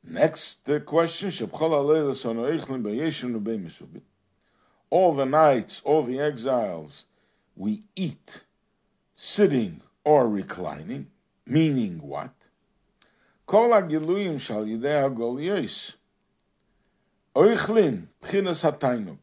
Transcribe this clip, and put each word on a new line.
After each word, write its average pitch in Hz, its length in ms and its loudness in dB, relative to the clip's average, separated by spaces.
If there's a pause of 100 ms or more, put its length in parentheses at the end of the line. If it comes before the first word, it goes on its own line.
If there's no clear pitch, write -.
Next, - 640 -2
uh, 147 120 0
question, 165 520 -2 (3500)
all 175 240 4
the 135 120 0
nights, 139 600 4
all 151 180 4
the 127 160 -4
exiles, 117 880 -4 (500)
we 104 280 -4 (120)
eat - 460 -10 (720)
sitting 123 680 0 (220)
or 143 240 6
reclining, 92 840 -6 (340)
meaning 123 560 0
what? 71 320 -10 (1120)
Kol 226 260 4
hagiluyim 170 680 0
shal 107 260 -4
yidei 131 380 0
hagoliyos, 135 920 -4 (1400)
oichlin 180 720 4 (160)
pchinas 190 400 -2
hatainug. 123 600 -2